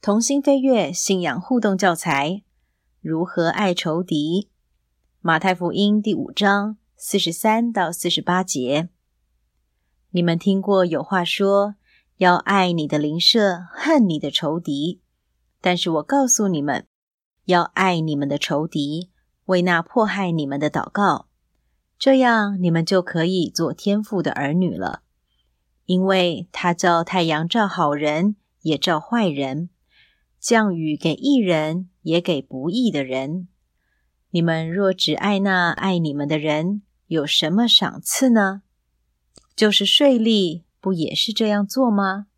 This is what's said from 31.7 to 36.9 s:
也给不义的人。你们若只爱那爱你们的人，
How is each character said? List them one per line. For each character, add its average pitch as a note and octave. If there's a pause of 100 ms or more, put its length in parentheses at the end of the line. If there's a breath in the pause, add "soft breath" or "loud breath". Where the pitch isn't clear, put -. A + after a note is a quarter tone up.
也 E3
给 E3+
不 C3+
义 A#3
的 D3
人。 C3+ (840)
你 E3+
们 D#3+
若 F#3+
只 D3+
爱 G3+
那 F#3
爱 F#3
你 D#3
们 C#3+
的 D#3
人， D#3 (240)